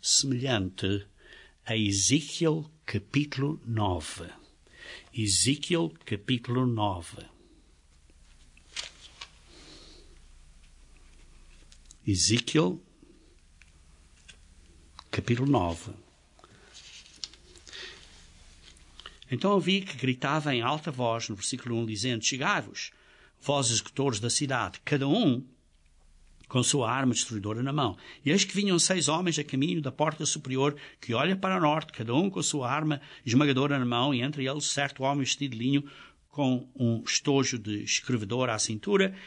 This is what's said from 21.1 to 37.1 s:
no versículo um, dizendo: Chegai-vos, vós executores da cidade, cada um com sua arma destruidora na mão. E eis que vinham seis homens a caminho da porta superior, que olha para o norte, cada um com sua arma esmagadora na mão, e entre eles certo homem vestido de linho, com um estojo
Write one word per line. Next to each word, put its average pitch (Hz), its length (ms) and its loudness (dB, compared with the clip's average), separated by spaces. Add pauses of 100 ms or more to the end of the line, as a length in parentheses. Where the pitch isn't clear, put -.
no 110 80 -6
versículo 117 420 -4
um, 117 80 0
dizendo: 110 380 -4
Chegai-vos, 135 680 -2 (520)
vós 139 260 2
executores 117 500 0
da 117 100 -2
cidade, 127 560 -2
cada 139 220 2
um 147 360 4 (1040)
com 127 140 2
sua 123 300 2
arma 131 220 2
destruidora 107 500 -4
na 139 100 -4
mão. 131 240 0 (260)
E 143 60 0
eis 196 140 4
que - 120 -8
vinham 196 220 2
seis 165 300 2
homens 160 320 0
a 147 40 0
caminho 147 380 0
da 135 100 -4
porta 151 340 -2
superior, 143 500 0 (260)
que - 120 -4
olha 151 220 2
para 190 220 0
o - 20 0
norte, 156 320 2
cada 117 220 -6
um 180 160 4
com 175 140 -6
sua 135 260 -2
arma 151 320 0 (240)
esmagadora 139 540 4
na 123 60 0
mão, 123 280 2
e 120 80 0
entre 139 240 -4
eles 143 200 -4
certo 143 380 -2
homem 139 200 2
vestido 127 320 -2
de 113 80 -6
linho, 139 200 2 (460)
com 127 460 2
um 117 280 2
estojo 135 560 2